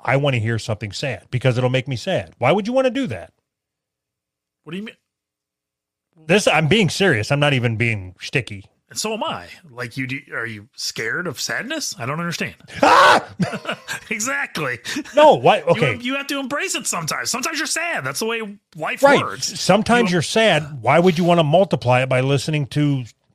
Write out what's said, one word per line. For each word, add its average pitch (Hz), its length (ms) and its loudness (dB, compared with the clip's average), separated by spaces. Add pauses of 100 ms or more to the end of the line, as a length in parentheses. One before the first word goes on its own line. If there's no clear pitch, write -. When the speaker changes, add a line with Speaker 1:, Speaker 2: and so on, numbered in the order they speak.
Speaker 1:
"I 127 140 2
wanna 139 220 0
hear 110 200 -2
something 107 340 -6
sad," - 380 -8
because 123 280 0
it'll 127 100 0
make 131 200 0
me 131 80 -4
sad. 107 420 -4
Why 127 140 4
would 202 140 0
you 247 60 -4
wanna 262 160 2
do 247 200 -2
that? 92 260 -12 (1300)
Speaker 2:
What 156 80 -20
do 180 80 -8
you 208 60 -10
mean? 233 120 -18 (1200)
Speaker 1:
This, 165 300 2
I'm 160 180 2
being 185 220 4
serious. 139 420 0
I'm 143 100 2
not 147 120 4
even 117 240 0
being 104 460 -4
sticky. 107 420 -6 (240)
Speaker 2:
And 131 100 -12
so 214 140 -6
am 220 100 -6
I. 120 260 -8 (200)
Like, 120 300 -10
you 131 80 -4
do, 131 120 -8 (140)
are 120 140 -6
you 107 280 -12
scared 127 520 -6
of 139 120 -8
sadness? 220 600 -6
I 117 80 -8
don't 147 140 -6
understand. 170 340 -8 (280)
Speaker 1:
Ah! 523 400 6 (160)
Speaker 2:
<laughs> - 400 -4 (300)
Exactly. 220 680 -6 (360)
Speaker 1:
No, 294 200 8
why? 165 240 4
Speaker 2:
You - 80 -8
Speaker 1:
Okay. 202 340 2
Speaker 2:
you 247 160 -4
have 277 120 -8
to 285 120 -4
embrace 294 340 -6
it 269 120 -8
sometimes. 151 440 -6
Sometimes 285 280 -6
you're 302 80 -4
sad. 320 360 -4
That's 131 180 -6
the 220 40 -2
way 220 340 -6 (180)
life 185 260 -4
Speaker 1:
Right. 277 200 6
Speaker 2:
works. 117 380 -8
Speaker 1:
Sometimes 220 500 4
Speaker 2:
You 180 40 2
Speaker 1:
you're 160 80 2
sad. 156 580 2
Why 131 200 4
would 175 180 4
you 180 60 2
wanna 170 200 4
multiply 143 560 4
it 131 80 -2
by 127 140 2
listening 139 460 0
to, 143 360 0 (300)